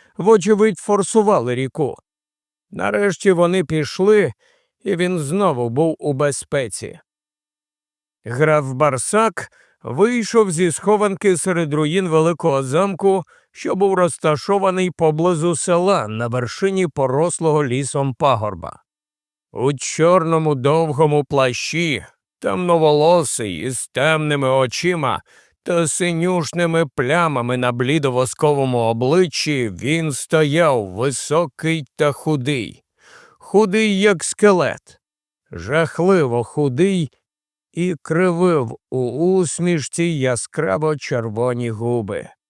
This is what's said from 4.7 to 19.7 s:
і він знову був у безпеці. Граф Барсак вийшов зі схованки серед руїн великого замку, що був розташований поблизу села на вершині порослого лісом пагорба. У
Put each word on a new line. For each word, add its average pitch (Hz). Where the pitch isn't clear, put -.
і 196
він 180
знову 143
був 156
у 147
безпеці. 135
Граф 147
Барсак 147
вийшов 214
зі 165
схованки 196
серед 165
руїн 156
великого 156
замку, 185
що -
був 190
розташований 185
поблизу 165
села 175
на 110
вершині 175
порослого 147
лісом 135
пагорба. 107
У 135